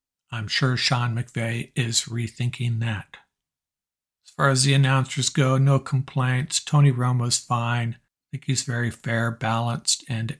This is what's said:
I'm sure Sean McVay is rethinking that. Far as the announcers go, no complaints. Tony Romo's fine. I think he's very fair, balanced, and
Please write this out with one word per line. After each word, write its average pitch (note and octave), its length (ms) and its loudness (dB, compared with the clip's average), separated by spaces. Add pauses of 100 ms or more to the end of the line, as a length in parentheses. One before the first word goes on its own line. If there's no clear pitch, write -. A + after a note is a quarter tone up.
(320)
I'm A2 160 -8
sure B2+ 280 0
Sean A#2+ 380 0
McVay A#2 600 -4
is A#2 300 0
rethinking A#2 760 -4
that. A2+ 380 -6 (1200)
Far C#3+ 140 4
as C3 140 2
the C#3 100 4
announcers C3+ 540 2
go, C3+ 300 2
no C3+ 200 4
complaints. B2+ 840 -2
Tony C#3+ 280 6
Romo's B2 480 0
fine. A#2 600 -2
I - 320 -20
think - 140 -12
he's B2+ 200 -2
very A#2+ 260 -2
fair, A2+ 400 -2
balanced, A#2 800 -4
and A2+ 320 -4